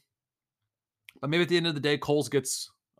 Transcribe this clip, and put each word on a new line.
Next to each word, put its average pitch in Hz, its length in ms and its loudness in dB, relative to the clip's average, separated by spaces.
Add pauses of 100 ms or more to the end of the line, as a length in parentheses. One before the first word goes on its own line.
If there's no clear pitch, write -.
(1200)
But 139 120 -4
maybe 170 100 2
at 170 80 2
the 175 80 2
end 170 80 2
of 165 80 -2
the 147 60 -4
day, 147 180 0
Kohl's 147 320 0
gets, - 400 -2 (300)